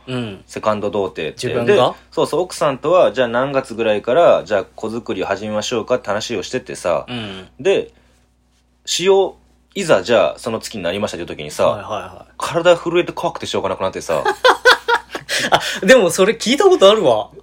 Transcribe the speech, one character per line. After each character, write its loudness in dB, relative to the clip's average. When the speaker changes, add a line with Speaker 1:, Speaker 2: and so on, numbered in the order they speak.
Speaker 1:
う -6
ん。 -8
Speaker 2:
セ -12
カ 0
ン -4
ド -4
童 -2
貞 -8
っ -12
て。 -6
Speaker 1:
自 -4
分 -4
が？ 4
Speaker 2:
で、 -10
そ -2
う 0
そ -2
う、 2
奥 -8
さ 0
ん -6
と -2
は、 4
じ -2
ゃ 2
あ 0
何 -2
月 -4
ぐ -4
ら 2
い -2
か -2
ら、 4
じ -4
ゃ 0
あ -4
子 -10
作 -8
り -6
を -4
始 -6
め -8
ま -4
し -8
ょ -2
う -8
か 0
っ 0
て -18
話 -4
を -4
し -12
て -4
て -12
さ。 -4
Speaker 1:
う -12
ん。 -12
Speaker 2:
で、 -2
し -4
よ 4
う、 -12
い -6
ざ 4
じ 0
ゃ 2
あ -20
そ -10
の -4
月 -12
に -8
な -4
り -6
ま -4
し -10
た -10
っ -10
て -10
い -10
う -12
時 -12
に -12
さ、 0
Speaker 1:
は 0
い -12
は -16
い -10
は -12
い。 -20
Speaker 2:
体 2
震 -2
え 0
て -10
怖 -6
く -12
て -10
し -6
ょ -2
う -2
が -2
な -4
く -8
な -2
っ -8
て -10
さ。 -2
Speaker 1:
<laughs> 0
あ、 0
で 10
も 6
そ 2
れ 2
聞 -2
い 2
た 4
こ 6
と 8
あ 6
る 0
わ。 2